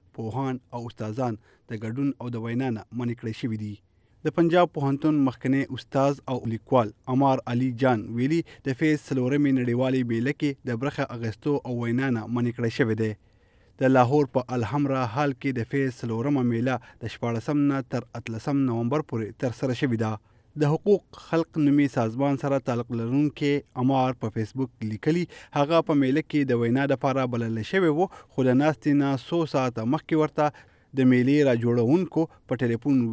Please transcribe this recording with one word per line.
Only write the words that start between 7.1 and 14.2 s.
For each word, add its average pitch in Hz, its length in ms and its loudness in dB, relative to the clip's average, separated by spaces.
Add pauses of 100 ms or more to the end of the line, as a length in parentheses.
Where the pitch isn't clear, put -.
عمار 135 280 2 (120)
علي 127 160 0 (120)
جان 123 220 2 (140)
ویلي، 156 240 0 (240)
د 131 120 -4
فیض 156 180 2 (120)
څلورمې 139 500 0
نړیوالې 127 440 0 (100)
میله 123 280 0
کې 139 300 -4
د 117 140 -4
برخه 143 200 -4 (120)
اخیستو 117 360 -4 (140)
او 127 140 -6
وینا 120 360 0
نه 110 100 -4
منع 120 300 -2
کړی 117 220 -2
شوی 110 240 2
دی. 110 100 -2 (680)
د 131 140 4
لاهور 131 300 6 (120)